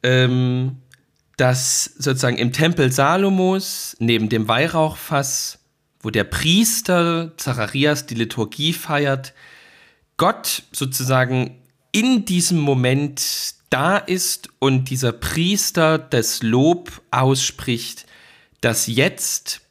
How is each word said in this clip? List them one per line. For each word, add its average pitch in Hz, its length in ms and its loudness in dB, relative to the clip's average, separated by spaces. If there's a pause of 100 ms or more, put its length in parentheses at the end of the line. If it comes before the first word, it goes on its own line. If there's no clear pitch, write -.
ähm, 127 720 2 (600)
dass 127 480 0
sozusagen 131 540 -2
im 127 140 0
Tempel 151 400 2
Salomos 185 1040 0
neben 113 300 2
dem 110 180 0
Weihrauchfass, 156 1120 -2 (420)
wo 110 100 -6
der 107 140 2
Priester 170 1120 0
Zacharias 135 680 -2
die 120 80 -8
Liturgie 117 580 -4
feiert, 143 640 -4 (840)
Gott - 540 -2
sozusagen 131 840 0 (340)
in 240 360 2
diesem 175 320 2
Moment 135 960 0 (160)
da 156 260 2
ist - 600 -4
und 131 320 2
dieser 127 220 0
Priester 170 840 0
das 127 440 -2
Lob 131 580 2 (100)
ausspricht, 131 960 -2 (540)
dass 117 260 0
jetzt - 840 -2